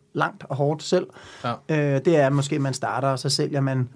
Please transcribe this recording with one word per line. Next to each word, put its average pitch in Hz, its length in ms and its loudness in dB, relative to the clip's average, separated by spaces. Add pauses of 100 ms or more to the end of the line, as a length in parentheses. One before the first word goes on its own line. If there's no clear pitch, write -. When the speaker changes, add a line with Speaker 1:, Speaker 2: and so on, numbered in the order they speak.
(140)
Speaker 1:
langt - 340 -4
og 143 80 -6
hårdt 147 260 0
selv. 180 240 0 (380)
Speaker 2:
Ja. 120 80 -2 (160)
Speaker 1:
Øh, 143 360 2
det 170 120 4
er 135 140 6
måske, 143 260 0
at 139 60 0
man 135 120 -2
starter, 120 340 -4
og 135 100 0
så 143 100 -4
sælger 147 320 -2
man, 131 360 0